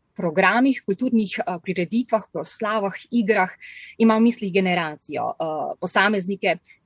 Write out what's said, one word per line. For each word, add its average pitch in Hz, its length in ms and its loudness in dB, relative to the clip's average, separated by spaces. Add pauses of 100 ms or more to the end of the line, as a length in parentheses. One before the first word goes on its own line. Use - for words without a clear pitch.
(160)
programih, 190 680 2
kulturnih, 220 520 0
eh, 175 240 -4
prireditvah, 202 680 -2
proslavah, 196 640 -4 (160)
igrah, 208 400 2 (480)
imam 226 240 6
v - 20 6
mislih 214 280 0
generacijo, 160 800 -2
eh, 156 500 -6
posameznike, 190 760 0 (300)